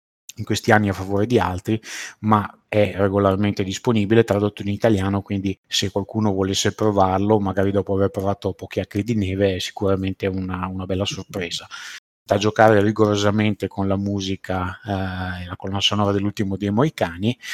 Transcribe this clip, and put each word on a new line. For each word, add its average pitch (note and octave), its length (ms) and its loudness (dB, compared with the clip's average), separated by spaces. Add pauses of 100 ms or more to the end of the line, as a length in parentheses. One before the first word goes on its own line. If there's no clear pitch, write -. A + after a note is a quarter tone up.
(380)
in G#2 60 -8
questi A2 260 0
anni G#2+ 180 8
a F#2+ 40 0
favore G2 340 -2
di A#2+ 120 2
altri, F#2+ 420 -2 (400)
ma G#2+ 280 2 (200)
è G#2 280 2
regolarmente G2+ 680 2
disponibile, A2 600 2
tradotto G2+ 380 -2
in G2+ 60 -6
italiano, G2+ 520 0
quindi G2 460 -4
se - 240 -4
qualcuno G#2 420 -2
volesse F#2+ 420 0
provarlo, G2+ 640 2
magari G2 300 0
dopo G2 240 0
aver G2 160 2
provato G2 420 -4
poche - 280 -8
acri G2+ 220 -4
di A#2 120 -4
neve, G2 420 0
è - 20 -6
sicuramente F#2+ 680 -2
una, F#2 400 -4
una F#2+ 200 -8
bella F#2+ 180 -2
sorpresa. F#2 600 -8 (560)
Da G2+ 140 0
giocare G#2+ 460 6
rigorosamente G#2 840 2
con G2 200 -2
la G2 80 2
musica, F#2+ 880 -4
eh, F#2 640 -6
la F2 100 -10
colonna G2 240 -6
sonora G2+ 320 2
dell'ultimo G2 440 -2
dei G2+ 140 -4
Moicani, G#2 640 0 (180)